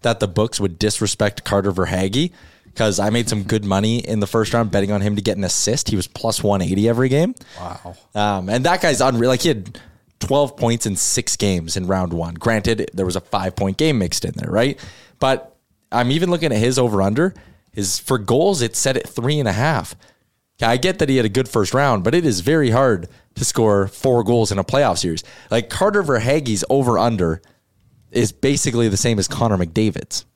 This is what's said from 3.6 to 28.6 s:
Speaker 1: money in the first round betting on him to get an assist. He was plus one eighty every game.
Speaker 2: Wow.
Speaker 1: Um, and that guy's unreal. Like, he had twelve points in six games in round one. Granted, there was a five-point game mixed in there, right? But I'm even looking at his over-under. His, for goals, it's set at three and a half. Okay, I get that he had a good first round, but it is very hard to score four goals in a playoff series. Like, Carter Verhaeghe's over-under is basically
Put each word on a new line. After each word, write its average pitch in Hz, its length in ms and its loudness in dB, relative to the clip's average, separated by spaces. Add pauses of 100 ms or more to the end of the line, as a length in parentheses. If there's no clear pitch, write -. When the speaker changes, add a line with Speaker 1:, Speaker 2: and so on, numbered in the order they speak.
Speaker 1:
money 104 340 0
in 110 200 -4
the 101 80 0
first 110 260 0
round 113 200 0
betting 98 180 0
on 104 100 0
him 104 140 0
to 101 80 -4
get 95 140 0
an 98 80 -4
assist. 101 460 -2
He 113 40 0
was 92 140 -2
plus - 340 -4
one 101 200 2
eighty 95 260 0
every 123 200 2
game. 160 280 0 (240)
Speaker 2:
Wow. - 340 -14 (220)
Speaker 1:
Um, 101 320 0
and 123 160 0
that 175 160 2
guy's 143 200 0
unreal. 127 300 2
Like, 127 120 0
he 170 80 2
had 107 280 -6 (400)
twelve 139 380 0
points 117 280 0
in 101 120 -2
six - 400 -2
games 87 400 -2
in 92 100 -4
round 92 260 0
one. 85 220 -6
Granted, 110 580 0
there 92 140 -2
was 90 100 -2
a 90 40 -2
five-point 95 560 -4
game 151 220 2
mixed 90 260 -2
in - 100 -4
there, - 160 -8
right? 120 260 0 (440)
But 135 340 0 (380)
I'm 123 180 2
even 165 200 0
looking 165 220 0
at 107 60 0
his 123 180 2
over-under. 117 580 2 (380)
His, 98 280 -4
for 131 180 -2
goals, 135 440 2
it's - 180 -4
set 135 160 0
at - 120 -6
three 139 300 -2
and 131 100 0
a 95 40 0
half. 120 420 -2 (680)
Okay, 117 80 0
I 123 60 2
get 180 220 0
that 151 100 2
he 135 80 4
had 120 80 4
a 107 60 0
good 123 180 0
first 104 240 0
round, 123 320 2
but 117 100 2
it 175 120 2
is 98 140 2
very 139 300 2
hard 113 380 2 (280)
to 131 80 -4
score 101 440 2
four 120 360 0
goals 113 280 2
in 98 60 -2
a 92 60 -2
playoff 131 340 0
series. 85 260 -4 (260)
Like, 117 200 0
Carter 202 320 0
Verhaeghe's 127 680 0
over-under 110 720 2 (680)
is 120 220 0
basically 120 560 0